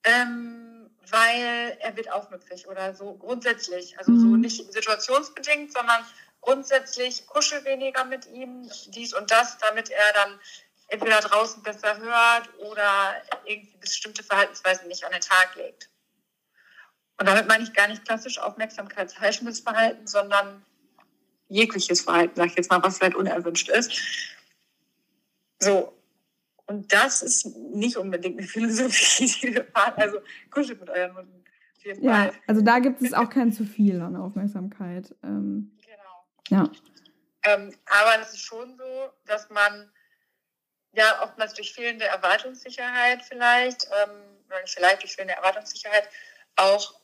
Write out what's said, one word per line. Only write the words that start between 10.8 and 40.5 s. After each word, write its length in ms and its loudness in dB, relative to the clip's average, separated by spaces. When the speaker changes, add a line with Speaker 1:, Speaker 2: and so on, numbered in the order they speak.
Speaker 1:
entweder 320 2
draußen 440 0
besser 340 -4
hört 520 2
oder 540 0
irgendwie 320 -12
bestimmte 460 -10
Verhaltensweisen 640 0
nicht 160 -12
an 80 -8
den 100 -6
Tag 340 4
legt. 340 -14
Und 80 2
damit 200 4
meine 160 4
ich 100 -10
gar 140 4
nicht 180 -8
klassisch 340 -6
aufmerksamkeitsheischendes 1200 -6
Verhalten, 480 0
sondern 580 -2
jegliches 520 0
Verhalten, 360 2
sag 100 2
ich 80 -6
jetzt 160 -2
mal, 100 4
was 160 0
vielleicht 200 2
unerwünscht 520 -2
ist. 220 2
So. 340 2
Und 280 -4
das 300 4
ist 220 0
nicht 400 -4
unbedingt 420 -6
eine 80 -12
Philosophie, 800 2
<laughs> 160 0
die 140 -4
wir 100 0
fahren. 320 2
Also 220 0
kuschelt 280 -4
mit 100 -20
euren 280 -4
Hunden. 260 -20
Auf 80 -20
jeden 180 -10
Speaker 2:
Ja, 100 4
Speaker 1:
Fall. 80 -4
Speaker 2:
also 140 4
da 180 6
gibt 220 2
es 120 0
auch 160 2
kein 220 2
zu 140 -4
viel 360 2
an 140 -6
Aufmerksamkeit. 960 -8
Ähm, 520 -6
Speaker 1:
Genau. 400 -20
Speaker 2:
ja. 80 -2
Speaker 1:
Ähm, 320 2
aber 360 4
es 120 -14
ist 80 -16
schon 360 -14
so, 320 -10
dass 240 -6
man 420 -2